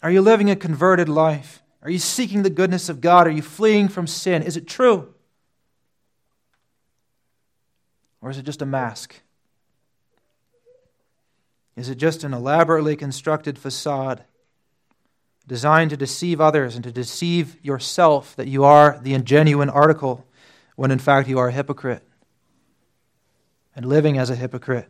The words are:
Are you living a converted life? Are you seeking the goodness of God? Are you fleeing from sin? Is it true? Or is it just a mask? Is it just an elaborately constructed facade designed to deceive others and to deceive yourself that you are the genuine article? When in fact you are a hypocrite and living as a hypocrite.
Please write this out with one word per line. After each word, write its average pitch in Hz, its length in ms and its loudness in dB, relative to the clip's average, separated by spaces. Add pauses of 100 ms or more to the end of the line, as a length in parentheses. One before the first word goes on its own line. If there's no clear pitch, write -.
Are 160 80 -2
you 190 100 4
living 208 300 4
a 190 60 0
converted 175 520 0
life? 151 540 -2 (180)
Are - 80 -16
you 180 100 -4
seeking 202 440 -4
the 196 80 0
goodness 180 400 -4
of 143 100 -10
God? 175 260 6
Are 165 40 0
you 156 100 -4
fleeing 208 480 0
from 185 180 -6
sin? 165 360 -4
Is 165 160 -8
it - 80 -16
true? 220 480 0 (3000)
Or 127 80 -14
is 135 80 -10
it 139 60 -14
just 143 180 -10
a 147 60 -6
mask? 131 560 -8 (2500)
Is 123 120 -12
it 131 80 -10
just 160 280 -4
an 139 100 -8
elaborately 151 600 0
constructed 151 640 -6
facade 135 680 -8 (1200)
designed 151 440 2
to 147 60 -10
deceive 147 440 -6
others 151 340 2
and 120 100 -10
to 120 80 -14
deceive 143 720 -6
yourself 143 720 0
that 131 120 -8
you 135 160 0
are 147 340 8
the 131 200 -4
genuine 143 520 2
article? 143 560 2 (500)
When 131 140 -2
in 131 80 0
fact 135 300 2
you 131 100 -2
are 123 100 0
a 120 40 -6
hypocrite 135 500 -8 (1700)
and 123 100 -10
living 147 320 2
as 127 120 -2
a 127 60 -4
hypocrite. 123 540 -8